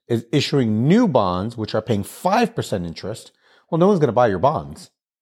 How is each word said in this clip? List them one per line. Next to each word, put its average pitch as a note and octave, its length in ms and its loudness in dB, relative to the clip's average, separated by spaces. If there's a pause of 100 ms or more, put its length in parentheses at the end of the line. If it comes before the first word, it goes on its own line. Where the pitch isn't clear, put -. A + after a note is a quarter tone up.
is A#2 240 -2
issuing B2+ 560 0
new A3 200 4
bonds, G#2+ 500 0
which A2 160 -8
are A2 80 0
paying G2+ 220 -2
five G#3 520 -2
percent G2+ 300 -6
interest, F#2 460 -12 (380)
well, E3 100 -2
no F3+ 80 6
one's G3+ 120 4
gonna C#3 120 2
buy B2 160 4
your F#2+ 100 0
bonds. E2+ 540 -2 (300)